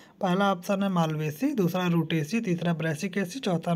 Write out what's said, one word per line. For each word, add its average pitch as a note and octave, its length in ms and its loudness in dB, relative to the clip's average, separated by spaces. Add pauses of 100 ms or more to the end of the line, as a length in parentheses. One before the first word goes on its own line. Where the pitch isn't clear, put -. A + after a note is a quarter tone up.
(200)
पहला G3 320 2
ऑप्शन F#3+ 300 -2
है G3+ 120 0
Malvaceae, D#3+ 640 0
दूसरा F3+ 340 2
Rutaceae, E3 540 0
तीसरा E3+ 340 0
Brassicaceae, F3+ 680 -4
चौथा E3+ 320 0